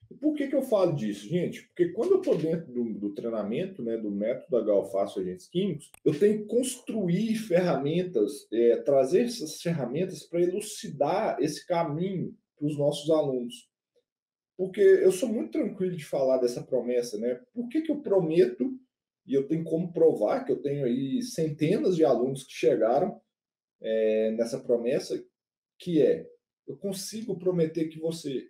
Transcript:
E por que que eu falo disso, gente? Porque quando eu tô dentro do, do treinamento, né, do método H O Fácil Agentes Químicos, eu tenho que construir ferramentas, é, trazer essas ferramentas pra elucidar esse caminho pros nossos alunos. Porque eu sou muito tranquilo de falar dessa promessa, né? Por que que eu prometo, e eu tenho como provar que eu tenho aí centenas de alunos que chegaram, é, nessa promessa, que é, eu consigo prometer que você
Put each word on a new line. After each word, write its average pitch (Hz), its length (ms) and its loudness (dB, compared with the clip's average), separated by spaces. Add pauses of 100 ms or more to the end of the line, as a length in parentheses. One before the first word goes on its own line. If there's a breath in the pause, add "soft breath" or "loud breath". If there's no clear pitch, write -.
E - 60 -20
por 294 200 0
que 349 120 -2
que - 80 -2
eu 262 60 2
falo 180 340 2
disso, 107 320 -6
gente? 160 400 -4
Porque 170 220 0
quando 339 240 0
eu - 80 2
tô - 120 0
dentro 160 380 -2
do, 117 220 -4
do 101 200 -6
treinamento, 117 720 -6
né, 113 140 -4
do 104 120 -6
método 107 460 -2
H 104 180 2
O 95 120 4
Fácil 101 360 -2
Agentes 90 260 -8
Químicos, 175 440 -4 (140)
eu 151 120 2
tenho 214 220 4
que 214 60 -10
construir 220 920 -2
ferramentas, 160 1160 0
é, 117 240 6
trazer 139 480 4
essas - 360 -8
ferramentas 151 640 -4
pra 170 180 -2
elucidar 180 1000 -2
esse - 260 -4
caminho 165 680 -2 (240)
pros 147 200 -4
nossos 147 320 0
alunos. 135 600 -2 (840)
Porque 185 240 -4
eu 190 320 8
sou 233 160 0
muito 233 240 -4
tranquilo 185 460 -4
de 143 80 -10
falar 131 320 2
dessa 120 260 -2
promessa, 120 540 -2
né? 120 240 -4 (120)
Por 240 140 -8
que 320 140 -2
que 311 100 -2
eu - 80 -4
prometo, 190 800 2 (460)
e 127 80 -4
eu 139 120 2
tenho 165 200 -2
como 165 260 -2
provar 160 540 2
que 139 80 0
eu - 80 -2
tenho 143 240 -2
aí 131 360 -2
centenas 165 760 0
de 156 80 6
alunos 131 380 2
que - 100 -20
chegaram, 135 680 2 (640)
é, 110 500 2
nessa 117 260 -2
promessa, 120 640 -2 (560)
que 165 240 2
é, 104 240 2 (400)
eu - 120 -12
consigo 196 600 -8
prometer 165 520 0
que 156 100 -14
você 151 500 -6